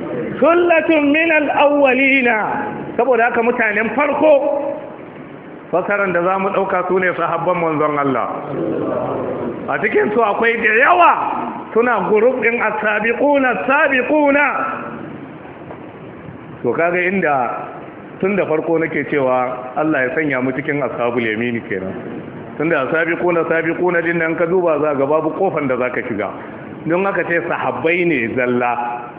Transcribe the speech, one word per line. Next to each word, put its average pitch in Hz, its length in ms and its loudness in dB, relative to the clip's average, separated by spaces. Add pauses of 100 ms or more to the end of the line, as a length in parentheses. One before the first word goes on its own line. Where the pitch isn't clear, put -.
(400)
Sullatun 320 720 4
min 320 200 2
al-awwalina. 269 1040 4 (600)
Saboda 233 320 4
haka 233 140 0
mutanen 226 520 0
farko, 294 380 4 (1400)
fasaran 190 420 0
da 175 100 2
za 190 160 2
mu 190 100 0
ɗauka 190 380 0
su 185 120 2
ne 185 140 2
sahabban 170 460 0
manzon 151 400 0
Allah. 127 280 0 (1400)
A 139 120 -2
cikinsu 240 440 2
akwai 226 340 2
da 226 140 2 (120)
yawa 330 300 6 (600)
suna 220 360 2
group 240 320 4
ɗin 233 200 0
as-sabiquna, 220 880 2
as-sabiquna. 277 960 2 (2250)
To 120 100 2
kaga 170 240 2
inda 180 400 2 (840)
tun 196 160 0
da 175 100 2
farko 156 340 0
nake 160 320 -2
cewa 127 680 0
Allah 151 320 2
ya - 60 -4
sanya 143 260 0
mu 131 100 0
cikin 143 300 -2
ashabul 120 400 0
yamini 113 480 -2
kenan. 95 240 -4 (640)
Tun 151 120 0
da 139 180 2
as-sabiquna, 170 580 0
as-sabiquna 165 560 0
din 170 160 0
nan 165 180 0
ka 170 100 0
duba 170 360 2
za 151 140 0
ga 135 100 0
babu 156 320 2
kofan 156 300 0
da 127 100 0
za 123 120 0
ka 123 180 -4
shiga. 98 220 -4 (560)
Don 175 200 0
haka 196 200 0
ce 170 240 0
sahabbai 143 560 0
ne 120 300 0
zalla, 123 640 0 (180)